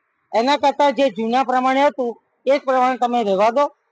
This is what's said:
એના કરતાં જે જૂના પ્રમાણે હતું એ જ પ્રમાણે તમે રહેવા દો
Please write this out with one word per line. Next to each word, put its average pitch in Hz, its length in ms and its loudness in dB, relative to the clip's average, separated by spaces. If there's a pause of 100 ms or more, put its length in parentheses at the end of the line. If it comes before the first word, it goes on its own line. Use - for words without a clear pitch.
(360)
એના 262 220 0
કરતાં 285 360 0
જે 269 160 0
જૂના 226 340 -2
પ્રમાણે 262 380 0
હતું 269 340 -2 (300)
એ 269 120 2
જ - 80 -6
પ્રમાણે 254 320 0
તમે 240 260 -2
રહેવા 202 260 2
દો 277 160 0 (260)